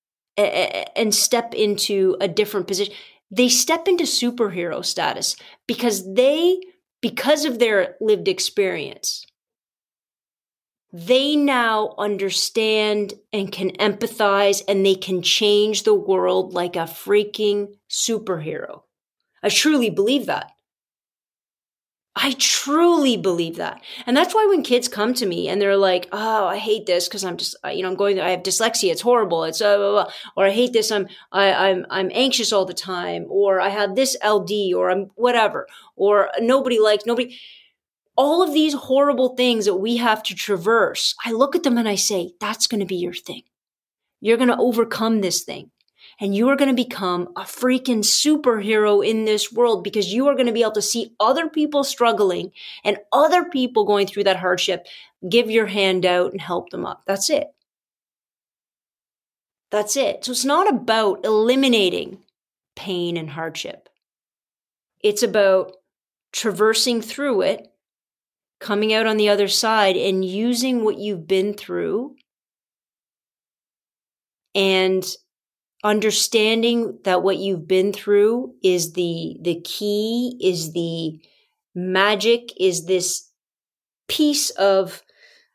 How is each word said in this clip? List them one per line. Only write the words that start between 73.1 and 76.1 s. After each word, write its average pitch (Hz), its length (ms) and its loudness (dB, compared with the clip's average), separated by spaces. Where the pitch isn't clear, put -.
and 190 640 2
understanding 220 1200 0